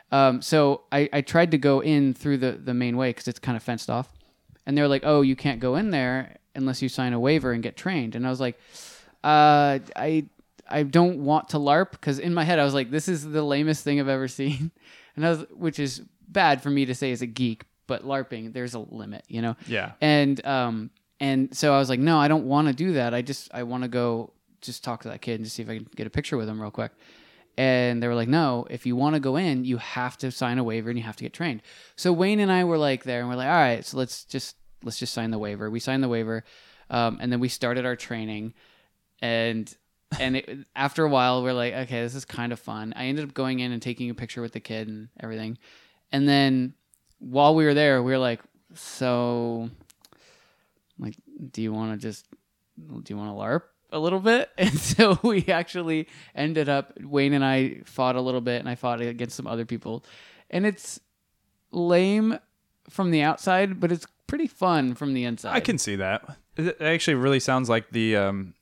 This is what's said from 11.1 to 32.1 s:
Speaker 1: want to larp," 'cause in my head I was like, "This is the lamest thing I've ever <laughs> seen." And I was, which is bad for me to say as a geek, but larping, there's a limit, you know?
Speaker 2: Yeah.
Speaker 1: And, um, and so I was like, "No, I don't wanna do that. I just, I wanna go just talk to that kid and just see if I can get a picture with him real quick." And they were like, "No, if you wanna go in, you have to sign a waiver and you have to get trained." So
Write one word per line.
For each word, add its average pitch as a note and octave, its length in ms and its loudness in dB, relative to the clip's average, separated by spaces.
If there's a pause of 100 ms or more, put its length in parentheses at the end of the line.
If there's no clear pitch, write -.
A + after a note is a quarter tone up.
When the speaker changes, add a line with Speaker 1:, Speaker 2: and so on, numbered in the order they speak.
Speaker 1:
want D3 300 2
to D#3 80 0
larp," D3 420 2
'cause C#3 180 -2
in E3+ 160 0
my E3 100 6
head E3+ 140 4
I C#3+ 60 6
was C#3 100 2
like, B2+ 160 0
"This D3+ 180 -2
is D#3 160 -2
the D3+ 180 -2
lamest D3 420 2
thing C#3+ 160 2
I've C3+ 80 0
ever C3+ 200 0
<laughs> B2+ 120 -8
seen." C#3+ 320 -2 (440)
And D3+ 80 -2
I E3+ 60 4
was, D#3+ 220 -2
which D#3 260 -4
is C3 240 -4 (240)
bad D#3 360 4
for C#3+ 80 -2
me C#3 160 2
to B2 80 -2
say C3 180 -2
as B2 100 -4
a B2 40 -6
geek, A#2 380 -4 (220)
but - 180 -6
larping, B2 480 -6
there's B2 220 -8
a A#2 60 -8
limit, G#2 480 -14
you A2+ 120 -6
know? A#2 140 -2 (140)
Speaker 2:
Yeah. G2+ 320 -4
Speaker 1:
And, C#3+ 440 2
um, A#2+ 460 -2 (300)
and C3+ 360 0
so D3+ 180 4
I C#3 40 6
was C3+ 100 2
like, B2+ 120 0
"No, D#3+ 180 4
I D3 100 4
don't D3+ 180 2
wanna C#3+ 260 2
do E3+ 220 -2
that. A#2+ 200 0
I B2 80 0
just, C3+ 320 -8
I B2 80 -6
wanna B2 260 -6
go A#2 440 -2 (280)
just - 220 -14
talk A#2 200 -8
to A2+ 60 -12
that G#2 140 -12
kid A#2 140 -4
and A2 80 -6
just A2 120 -12
see A#2 60 -10
if A2 60 -10
I A2+ 100 -8
can A2 160 -14
get G#2+ 120 -8
a G#2+ 40 -10
picture D3 260 -4
with A2 120 -2
him A2 120 -6
real G#2+ 100 -8
quick." A2+ 220 -8 (640)
And B2 460 2
they A#2+ 60 0
were A#2+ 80 0
like, A#2 120 0
"No, C3+ 400 2
if - 160 -12
you B2 120 0
wanna D3 240 2
go C3+ 160 0
in, C#3+ 280 0
you B2+ 140 -2
have B2 400 -6
to C3 140 -4
sign B2 260 -2
a B2 60 0
waiver A2+ 260 -4
and A#2+ 80 -4
you A2+ 60 -6
have A2 120 -12
to - 80 -14
get A#2+ 80 -10
trained." D3 300 -6 (340)
So F3+ 160 2